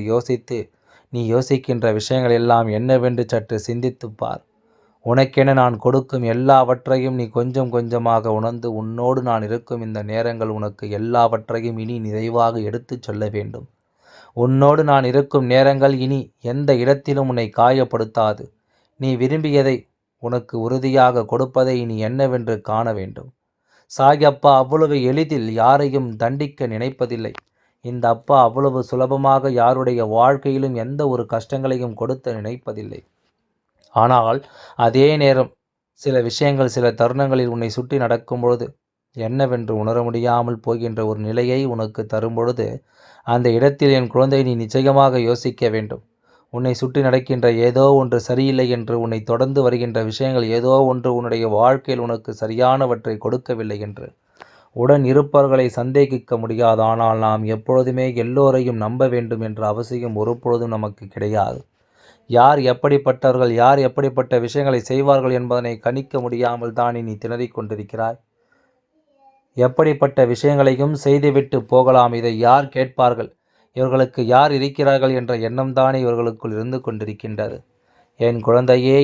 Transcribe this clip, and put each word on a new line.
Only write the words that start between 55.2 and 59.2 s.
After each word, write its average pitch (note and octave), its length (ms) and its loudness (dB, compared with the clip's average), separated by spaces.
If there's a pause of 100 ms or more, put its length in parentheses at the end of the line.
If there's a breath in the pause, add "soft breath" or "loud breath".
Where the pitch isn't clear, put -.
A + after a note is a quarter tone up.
சந்தேகிக்க C3 680 0
முடியாது. A2+ 460 0
ஆனால் A2+ 360 2
நாம் A2 280 0
எப்பொழுதுமே B2+ 680 0
எல்லோரையும் B2 640 0
நம்ப B2+ 260 0
வேண்டும் A#2+ 320 -4